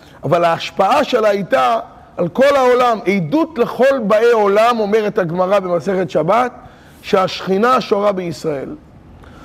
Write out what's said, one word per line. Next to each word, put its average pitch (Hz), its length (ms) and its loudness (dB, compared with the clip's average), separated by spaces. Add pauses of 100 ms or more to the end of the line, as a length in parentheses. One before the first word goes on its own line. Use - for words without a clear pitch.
(240)
אבל 170 200 0
ההשפעה 196 600 0
שלה 214 240 0
הייתה 226 500 0 (380)
על 180 120 -2
כל 285 280 2
העולם. 247 500 2
עדות 202 520 -2
לכל 262 480 0
באי 220 260 4
עולם, 220 460 2
אומרת 208 400 -2
הגמרא 185 400 0
במסכת 180 520 -4
שבת, 214 420 0 (500)
שהשכינה 196 800 0
שורה 208 320 0
בישראל. 156 640 -6 (680)